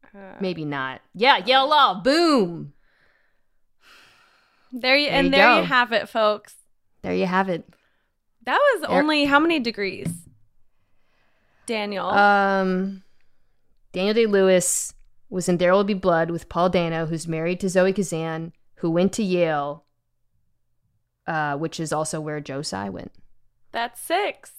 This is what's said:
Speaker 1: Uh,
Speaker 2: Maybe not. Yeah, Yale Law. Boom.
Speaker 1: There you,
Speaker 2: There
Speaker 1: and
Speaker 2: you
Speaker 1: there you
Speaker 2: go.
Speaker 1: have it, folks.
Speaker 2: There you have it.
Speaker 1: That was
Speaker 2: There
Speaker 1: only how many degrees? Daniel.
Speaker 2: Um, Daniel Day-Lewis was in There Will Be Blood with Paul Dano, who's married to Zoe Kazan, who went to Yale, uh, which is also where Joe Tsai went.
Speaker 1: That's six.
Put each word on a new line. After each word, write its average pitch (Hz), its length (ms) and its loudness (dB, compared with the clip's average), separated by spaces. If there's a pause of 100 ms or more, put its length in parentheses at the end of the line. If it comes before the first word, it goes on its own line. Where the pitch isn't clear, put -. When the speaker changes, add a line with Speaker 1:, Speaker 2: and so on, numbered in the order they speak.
(140)
Speaker 1:
Uh, 196 260 -20
Speaker 2:
Maybe 170 240 -6
not. 135 360 -8 (120)
Yeah, 240 320 2
Yale 269 240 2
Law. 277 340 2
Boom. 214 680 0 (2000)
Speaker 1:
There 254 240 2
you, 294 120 2
Speaker 2:
There - 100 -2
Speaker 1:
and 277 80 4
Speaker 2:
you 277 60 2
Speaker 1:
there 247 240 6
you - 60 4
Speaker 2:
go. - 40 -2
Speaker 1:
have 247 260 2
it, - 160 -2
folks. 214 460 -2 (480)
Speaker 2:
There 180 120 -6
you 185 120 0
have 190 220 0
it. 170 160 -6 (800)
Speaker 1:
That 262 140 -2 (160)
was 339 80 -6
Speaker 2:
There - 80 -6
Speaker 1:
only 294 340 2
how 285 160 4
many 330 200 2
degrees? 202 480 -6 (1600)
Daniel. 202 400 -4
Speaker 2:
Um, 196 960 2 (920)
Daniel 196 220 -2
Day-Lewis 190 800 2 (360)
was 185 180 -4
in 180 100 2
There 180 140 4
Will 202 120 4
Be 202 100 -2
Blood 170 360 0
with 170 180 -8
Paul 175 200 0
Dano, 165 380 -2
who's 160 200 -6
married 165 340 -4
to 196 80 -2
Zoe 185 240 2
Kazan, 165 600 -6 (240)
who 170 140 -4
went 180 240 2
to 226 80 -4
Yale, 156 640 -2 (1400)
uh, 151 300 -4
which 160 240 -8
is 156 120 -6
also 156 280 -4
where 151 200 -8
Joe 139 220 -10
Tsai 196 280 -8
went. - 220 -14 (600)
Speaker 1:
That's 233 280 -8
six. 349 580 -4